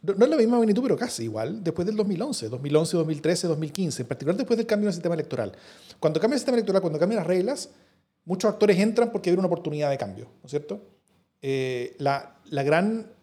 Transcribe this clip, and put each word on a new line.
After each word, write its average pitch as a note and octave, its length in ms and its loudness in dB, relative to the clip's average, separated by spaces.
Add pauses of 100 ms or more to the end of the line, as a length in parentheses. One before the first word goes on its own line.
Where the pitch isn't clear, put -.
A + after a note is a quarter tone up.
no, G3 120 0
no G3 120 6
es D4 40 4
la D#4+ 60 2
misma A#3+ 220 4
magnitud, A3 240 4
pero G#3+ 140 0
casi A3+ 280 -6
igual, A2+ 400 -6
después - 200 -2
del G#3+ 120 -2
dos G#3 100 0
mil F#3 160 -2
once, C#4 260 -6
dos B2+ 120 -8
mil C#3+ 160 0
once, E3 200 2
dos E3 100 2
mil D#3 140 -4
trece, F3 280 2
dos D3+ 100 0
mil D#3 140 -6
quince, D#3+ 300 -4
en A#2 60 -8
particular C#3+ 280 -2
después A#3+ 200 0
del A3 100 -2
cambio G#3 180 0
en G#3 60 2
el F#3+ 40 -2
sistema E3+ 200 -2
electoral. A#2+ 380 -4 (460)
Cuando D#3+ 220 2
cambia A3+ 140 2
el B3+ 60 0
sistema B3 180 0
electoral, G3 240 2
cuando D#3 180 0
cambian G3 160 2
las F3+ 100 -2
reglas, F#3 440 0 (540)
muchos F#3 280 0
actores G#3 260 4
entran A3+ 320 2
porque G#3 200 -2
hay F3 60 4
una F#3+ 100 0
oportunidad D3+ 440 -2
de C3+ 80 0
cambio, G#2+ 280 -8
¿no - 180 -20
es B2+ 60 -18
cierto? D3 300 -6 (640)
Eh, C3 560 -4
la, C#3 380 -2 (140)
la C#3 120 -2
gran F#3+ 480 2 (120)